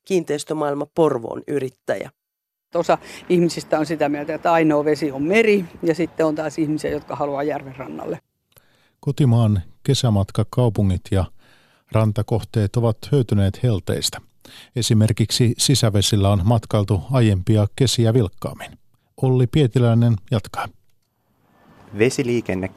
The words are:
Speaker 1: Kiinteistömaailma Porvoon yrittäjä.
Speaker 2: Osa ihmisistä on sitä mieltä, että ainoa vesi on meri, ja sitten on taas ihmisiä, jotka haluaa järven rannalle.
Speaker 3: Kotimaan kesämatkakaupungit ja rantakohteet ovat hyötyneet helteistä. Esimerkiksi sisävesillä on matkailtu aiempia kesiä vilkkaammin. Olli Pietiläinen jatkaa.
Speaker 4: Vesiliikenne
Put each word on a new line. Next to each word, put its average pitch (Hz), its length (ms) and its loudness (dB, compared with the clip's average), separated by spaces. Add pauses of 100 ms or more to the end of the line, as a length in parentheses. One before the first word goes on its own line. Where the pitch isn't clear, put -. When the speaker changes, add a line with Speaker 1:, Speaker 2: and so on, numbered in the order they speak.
Speaker 1:
Kiinteistömaailma 151 880 -4
Porvoon 127 540 0
yrittäjä. 131 640 -6 (640)
Speaker 2:
Osa 170 240 0 (300)
ihmisistä 170 500 0
on 151 80 -2
sitä 151 220 -2
mieltä, 147 260 -6
että 170 180 -2
ainoa 151 320 2
vesi 151 280 -2
on 135 100 -8
meri, 202 420 2 (180)
ja 170 120 0
sitten 160 320 -2
on 151 80 -2
taas 156 240 -6
ihmisiä, 151 320 -2
jotka 147 260 -8
haluaa 143 260 -4
järven 139 340 -6
rannalle. 151 420 -10 (840)
Speaker 3:
Kotimaan 117 600 2 (200)
kesämatkakaupungit 104 1300 0
ja 95 140 2 (680)
rantakohteet 107 840 0
ovat 113 200 2 (160)
hyötyneet 104 500 2
helteistä. - 560 -2 (580)
Esimerkiksi 110 840 2
sisävesillä 101 720 2
on 101 160 2
matkailtu 107 560 0 (120)
aiempia 107 540 2 (100)
kesiä 113 380 2
vilkkaammin. - 560 -4 (520)
Olli 127 240 2
Pietiläinen 117 680 2 (160)
jatkaa. - 360 -4 (1300)
Speaker 4:
Vesiliikenne 117 800 0